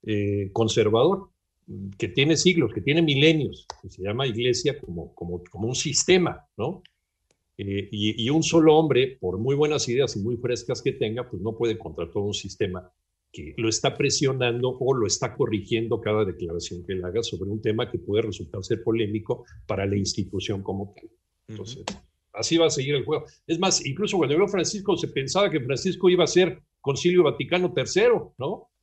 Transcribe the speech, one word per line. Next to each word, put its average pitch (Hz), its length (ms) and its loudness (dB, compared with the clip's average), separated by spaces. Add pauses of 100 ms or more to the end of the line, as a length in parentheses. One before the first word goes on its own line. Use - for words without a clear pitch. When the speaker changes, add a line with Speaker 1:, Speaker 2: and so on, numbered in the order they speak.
Speaker 1:
eh, 101 500 -2
conservador, 113 760 2 (680)
que - 100 -4
tiene 147 280 2
siglos, 147 380 4
que 101 80 -4
tiene 147 180 2
milenios, 147 680 2 (140)
que 98 80 -16
se 92 140 -14
llama 110 240 -2
iglesia 120 520 0
como, 85 360 -12
como, 87 360 -8
como 104 180 -6
un 131 80 -4
sistema, - 680 2 (120)
¿no? 156 260 -6 (760)
Eh, 98 360 -6
y, 107 320 -2
y 117 60 0
un 156 120 4
solo 160 340 6
hombre, 135 440 2
por 92 180 -4
muy 131 160 0
buenas 147 340 0
ideas 123 280 0
y 104 40 -4
muy 117 160 -2
frescas 120 460 -4
que 131 100 0
tenga, 117 380 -4
pues 90 120 -10
no 110 140 -4
puede 113 220 0
contra 82 320 -8
todo 101 140 -4
un 101 100 -4
sistema 92 560 -6 (420)
que - 260 -14
lo 113 100 0
está 131 280 -2
presionando 131 840 0
o 131 140 0
lo 113 120 0
está 110 300 -4
corrigiendo 113 640 -2
cada 107 240 0
declaración 87 600 -8
que 98 100 -6
él 90 100 -6
haga 92 180 -2
sobre 95 280 -6
un 107 120 -6
tema 113 260 -2
que - 120 -6
puede 104 220 0
resultar 98 420 -8
ser 110 180 -4
polémico 110 640 -2 (240)
para 98 180 -2
la 101 100 0
institución 98 680 -4
como 101 320 -6
tal. - 120 -20 (380)
Entonces, 110 420 -14
Speaker 2:
Ujú. - 100 -10 (340)
Speaker 1:
así 135 240 0
va 165 100 6
a 151 40 4
seguir 143 260 -2
el 123 80 -2
juego. 151 220 -4 (200)
Es 160 140 -2
más, 185 260 0
incluso 190 300 -2
cuando 143 180 2
vio 190 120 4
a - 20 -6
Francisco, 196 480 -2
se 147 100 -4
pensaba 180 420 0
que 151 120 0
Francisco 139 500 2
iba 180 140 6
a - 20 4
ser 175 340 4 (200)
Concilio 175 420 4
Vaticano 165 500 2
tercero, 196 680 2
¿no? 165 300 -6 (140)